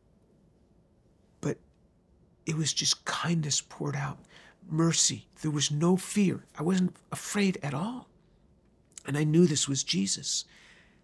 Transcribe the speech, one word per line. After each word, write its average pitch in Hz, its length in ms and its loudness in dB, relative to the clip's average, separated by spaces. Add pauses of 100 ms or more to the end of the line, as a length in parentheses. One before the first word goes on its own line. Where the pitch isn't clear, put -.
(1400)
But - 180 -4 (880)
it 156 100 -4
was 156 160 -2
just - 320 -2
kindness 160 560 -2
poured - 360 -8
out, 139 240 -8 (500)
mercy. 156 560 2 (160)
There 156 80 -2
was 147 220 -2
no 170 240 4
fear. 180 500 0 (100)
I 156 60 -6
wasn't 180 340 0 (140)
afraid 196 520 0
at 143 120 -6
all. 226 340 -6 (960)
And 139 140 -2
I 156 60 2
knew 160 220 6
this 151 220 0
was 139 140 -2
Jesus. - 600 -2 (600)